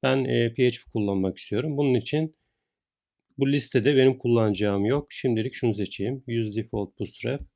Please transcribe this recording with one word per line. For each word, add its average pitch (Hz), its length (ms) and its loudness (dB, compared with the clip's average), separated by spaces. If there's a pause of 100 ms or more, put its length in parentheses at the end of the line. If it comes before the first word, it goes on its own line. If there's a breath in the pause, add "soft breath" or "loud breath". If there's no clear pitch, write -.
Ben, 131 220 0
e, 120 280 0
P 123 140 2
H 120 100 0
P - 140 -20
kullanmak 98 460 0
istiyorum. 139 400 -6
Bunun 143 160 2
için 151 420 -2 (1000)
bu 139 140 2
listede 139 440 2
benim 131 220 6
kullanacağım 104 680 2
yok. 143 280 -2
Şimdilik 117 400 -2
şunu 117 200 -2
seçeyim. 104 540 -6
Use 113 280 -4
default 107 440 -6
bootstrap. 120 420 -6 (140)